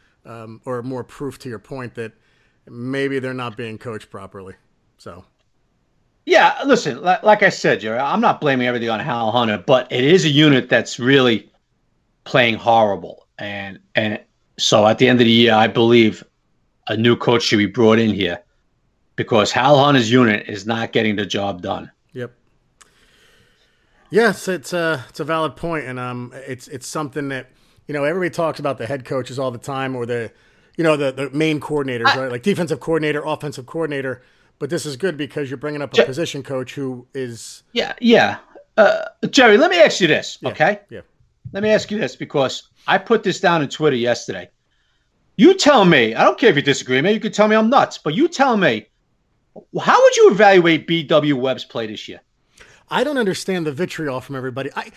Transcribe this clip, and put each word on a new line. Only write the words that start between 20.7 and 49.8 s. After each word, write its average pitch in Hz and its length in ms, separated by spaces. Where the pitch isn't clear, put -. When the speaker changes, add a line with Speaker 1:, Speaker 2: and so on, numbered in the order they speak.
Speaker 2:
getting 110 220
the 104 120
job 98 360
done. 98 260
Speaker 1:
Yep. 120 180
Yes, 196 380
it's 175 240
a, 160 360
it's - 120
a 156 40
valid 156 320
point, 160 300
and, 127 120
um, 123 340
it's, 127 220
it's 135 180
something 147 420
that, 131 220
you 147 60
know, 143 100
everybody 175 260
talks 160 300
about 143 180
the 113 80
head 131 180
coaches 131 340
all 131 120
the 117 80
time, 135 380
or 120 100
the, 117 240
you 170 80
know, 156 120
the, 139 160
the 135 180
main 151 300
coordinators, 135 460
Speaker 2:
I 131 160
Speaker 1:
right? 131 100
Like 123 100
defensive 165 380
coordinator, 151 440
offensive 147 420
coordinator. 139 560
But 135 120
this 151 160
is 143 100
good 170 220
because 143 320
you're 135 80
bringing 147 240
up 139 100
a - 40
Speaker 2:
Je- - 80
Speaker 1:
position 139 380
coach 131 320
who 127 400
is 123 480
Speaker 2:
Yeah, - 280
yeah. 196 380
Uh, 208 260
Jerry, 226 280
let 339 120
me 359 80
ask 311 220
you 185 60
this, 123 340
Speaker 1:
Yeah, - 100
Speaker 2:
okay? 175 380
Speaker 1:
yeah. 104 120
Speaker 2:
Let 196 100
me 214 80
ask 214 200
you 208 80
this, 135 180
because 135 520
I 185 120
put 220 240
this 175 180
down 170 220
on 131 60
Twitter 151 280
yesterday. 117 540
You 302 180
tell 294 300
me, 127 300
I 170 100
don't 370 140
care 247 120
if 147 60
you 143 60
disagree 127 340
with 139 80
me, 202 80
you 220 80
can 220 120
tell 214 160
me 220 80
I'm 220 140
nuts, 247 280
but 151 160
you 294 140
tell 262 280
me, 139 300